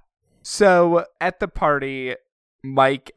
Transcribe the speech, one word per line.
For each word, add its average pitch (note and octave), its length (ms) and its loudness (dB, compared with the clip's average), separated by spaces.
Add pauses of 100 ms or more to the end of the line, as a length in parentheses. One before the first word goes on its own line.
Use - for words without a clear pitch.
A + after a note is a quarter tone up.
(420)
So F3 640 2 (160)
at F3+ 180 -6
the G3+ 80 -6
party, C3+ 680 -4 (480)
Mike C3+ 540 0